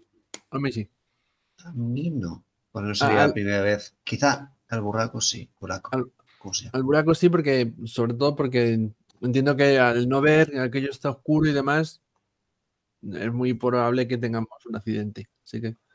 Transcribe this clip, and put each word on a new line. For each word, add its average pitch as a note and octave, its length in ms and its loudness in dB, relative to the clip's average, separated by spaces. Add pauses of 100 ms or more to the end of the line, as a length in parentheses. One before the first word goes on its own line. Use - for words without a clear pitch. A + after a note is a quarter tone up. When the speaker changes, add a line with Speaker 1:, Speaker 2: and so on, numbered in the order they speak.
(500)
Speaker 1:
A C3+ 80 -6
mí C#3 140 -2
sí. G#2+ 160 -8 (760)
Speaker 2:
A F3 80 -18
mí B2+ 380 -4
no. F2+ 340 -8 (280)
Bueno, G#2 160 -6
no G#2 40 -4
Speaker 1:
A-, G2+ 40 -6
Speaker 2:
sería - 260 2
Speaker 1:
al - 60 4
Speaker 2:
la C#3 60 -2
primera G2+ 280 -2
vez. G#2 420 -2
Quizá C#3 480 -2 (160)
al A2+ 120 -4
buraco A2 400 -4
sí, - 280 -4 (120)
buraco, F#2 320 -10
Speaker 1:
al, B2+ 180 -4 (280)
Speaker 2:
como F#2+ 140 -14
sea. - 200 -10
Speaker 1:
al C3 100 -2
buraco D3+ 320 2
sí, F3 140 4
porque, C#3 440 2 (120)
sobre A#2 300 -2
todo C#3+ 220 0
porque A#2+ 540 2 (300)
entiendo C3 360 2
que C#3 220 6
al B2 300 4
no C3+ 120 2
ver, D3+ 380 4
aquello C3 320 -2
está C#3+ 200 -6
oscuro D#3 380 2
y D3 40 2
demás, C#3+ 500 0 (1000)
es G#2+ 300 -6
muy B2 220 0
probable B2 540 0
que B2 100 -2
tengamos A2+ 480 -6
un A2+ 100 -8
accidente. G#2+ 520 -6 (160)
Así - 160 -10
que A2+ 160 -6 (180)